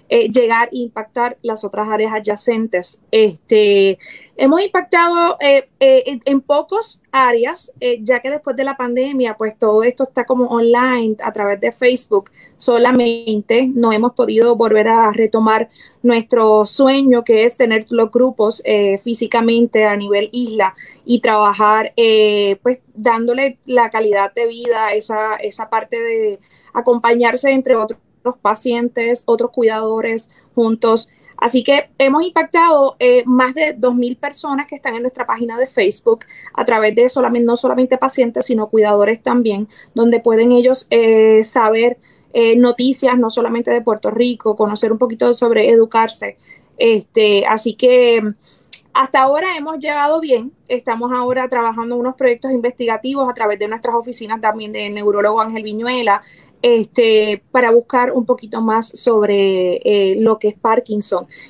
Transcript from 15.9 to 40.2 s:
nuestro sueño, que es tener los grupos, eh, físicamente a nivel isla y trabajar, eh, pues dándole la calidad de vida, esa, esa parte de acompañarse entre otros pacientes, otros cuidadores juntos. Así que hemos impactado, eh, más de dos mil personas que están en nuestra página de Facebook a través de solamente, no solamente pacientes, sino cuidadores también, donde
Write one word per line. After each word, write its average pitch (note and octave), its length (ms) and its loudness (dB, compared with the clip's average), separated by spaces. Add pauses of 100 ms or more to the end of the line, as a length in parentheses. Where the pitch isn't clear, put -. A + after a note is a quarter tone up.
nuestro A3+ 640 2
sueño, C4 580 2
que A3 220 2
es A#3+ 140 -2
tener A3 320 0
los A3+ 200 0
grupos, A3+ 540 0
eh, G3+ 320 0
físicamente A#3 880 0
a G#3 100 0
nivel G3+ 380 -4
isla A3 420 -2 (300)
y A#3+ 160 0
trabajar, G#3+ 800 2
eh, G#3 640 2
pues B3 160 -2 (160)
dándole A#3+ 720 -2
la A#3+ 240 2
calidad G#3 420 0
de A#3 140 -2
vida, A#3 480 -4
esa, G#3+ 400 -4
esa G#3+ 340 -10
parte A3+ 340 -6
de A3+ 360 -4 (340)
acompañarse A#3+ 800 0
entre C4 260 2
otros A3 220 -4 (440)
pacientes, A#3+ 840 -2
otros A#3 240 0
cuidadores A3 800 -4 (240)
juntos. A3+ 540 0 (280)
Así A#3+ 260 0
que C#4+ 360 2
hemos C#4 260 2
impactado, E4 760 2
eh, B3 260 4
más B3+ 300 2
de D4+ 180 -2
dos B3 220 -2
mil B3 220 -2
personas C#4+ 500 -8
que - 80 -18
están C4+ 220 -8
en A#3 60 -8
nuestra B3+ 240 -6
página A#3 300 -6
de B3+ 100 -2
Facebook A3+ 600 -2 (260)
a - 120 -4
través A3 300 2
de A#3 140 4
solamente, A#3+ 380 0
no A#3 100 2
solamente B3+ 400 0
pacientes, B3+ 500 -2
sino A3 220 -2
cuidadores G#3 540 2
también, A3 460 -2 (260)
donde A#3 260 2